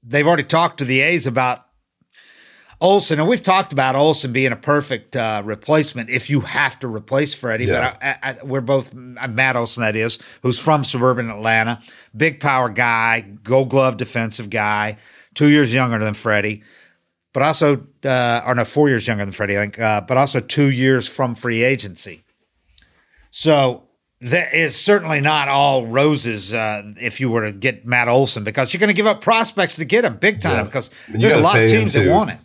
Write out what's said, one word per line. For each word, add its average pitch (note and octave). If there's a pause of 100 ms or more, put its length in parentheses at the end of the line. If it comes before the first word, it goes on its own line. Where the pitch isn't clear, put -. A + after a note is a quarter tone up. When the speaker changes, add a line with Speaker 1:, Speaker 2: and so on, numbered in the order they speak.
Speaker 1:
they've C#3+
already D#3+
talked E3
to C#3+
the C3
A's D#3
about B2+ (1160)
Olson. F3+
And D#3+
we've B3
talked F#3
about C3
Olson C#3+
being C3
a A2+
perfect, C#3+
uh, A2
replacement A#2+
if B2
you C#3+
have -
to C3
replace C3+
Freddie. A#2
Speaker 2:
Yeah. B2
Speaker 1:
But -
I, C3+
I, C3+
I, -
we're C3+
both, C3
uh, B2+
Matt C3
Olson, A#2
that G#2+
is, A2 (220)
who's B2+
from D3+
suburban B2
Atlanta, A2+ (380)
big D3
power C3
guy, A2+
gold A2
glove C3
defensive A2+
guy, G#2+ (360)
two D3
years C#3+
younger B2
than G#2+
Freddie. G#2 (680)
But C3
also, D3 (160)
uh, B2
or B2
no, A#2+
four D3
years A#2
younger G#2
than G2
Freddie, G2+
I G2+
think, G#2
uh, G#2+
but B2+
also C3+
two C#3+
years C3
from B2
free A2+
agency. G2+ (1040)
So C#3 (340)
that C#3
is D#3+
certainly E3
not D3
all C#3
roses, A2+
uh, G#2+ (160)
if A#2
you C3
were A2+
to G#2+
get A2
Matt A#2+
Olson, B2
because A#2
you're F3
gonna G#3
give G#3
up G#3
prospects A3
to D#3
get -
him A#2
big G3
time, C#3+
Speaker 2:
Yeah. A2
Speaker 1:
because A#2+ (180)
Speaker 2:
And A2
you A2+
Speaker 1:
there's D3
a -
Speaker 2:
gotta A2
Speaker 1:
lot -
of A2
Speaker 2:
pay G#2+
him A2
Speaker 1:
teams G#2
that G#2+
Speaker 2:
too. F#2
Speaker 1:
want -
him. -